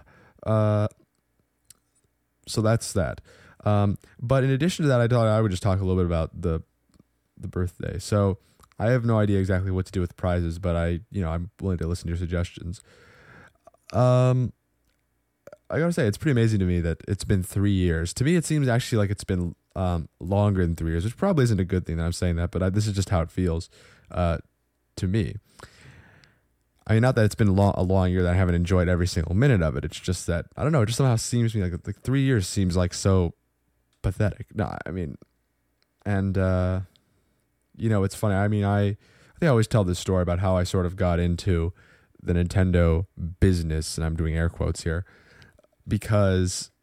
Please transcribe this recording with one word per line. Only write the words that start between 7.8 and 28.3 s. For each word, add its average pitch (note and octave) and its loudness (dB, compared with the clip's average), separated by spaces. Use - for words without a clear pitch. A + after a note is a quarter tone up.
So G2+ 0
I A2+ 0
have A2+ 2
no A2+ 2
idea G2+ 2
exactly F#2+ 0
what F#2 -2
to - -16
do F#2+ -2
with F2 -4
prizes, F2 -2
but F2 -2
I, E2+ -2
you G2 -6
know, D#2+ -2
I'm F2 -6
willing F#2 -2
to D#2+ -6
listen F2 -6
to E2+ -4
your F2 -4
suggestions. F2 -6
Um, B2+ 2
I C3 -4
gotta E3+ 0
say, D3+ 0
it's G#2 0
pretty D#3 0
amazing A2+ 4
to F#2+ 2
me F2+ 2
that E2 -2
it's - -4
been F#2+ 2
three G2+ 0
years. F2 0
To B2+ -2
me, E3+ 2
it E3 0
seems D3 0
actually A#2 0
like G2 2
it's - -6
been, F2+ -4
um, F2 -2
longer G2 2
than E2 0
three D#2+ -4
years, E2+ 0
which A#2 -6
probably F#3+ 2
isn't A#2 2
a F#2+ 0
good F2 -2
thing E2 -4
that E2 -2
I'm F2 -2
saying F2 -2
that, E2+ -2
but F2+ -4
I, F#2 0
this G#2 0
is G#2 -4
just F#2+ -2
how F2 0
it D#2 -8
feels, E2+ -2
uh, E2+ -2
to F#2+ -4
me. G2 -2
I G#2+ 0
mean, A2 4
not B2+ 2
that A2 6
it's G#2 2
been G2 4
lo-, G2+ 4
a - 0
long F#2 2
year F#2 2
that F2 2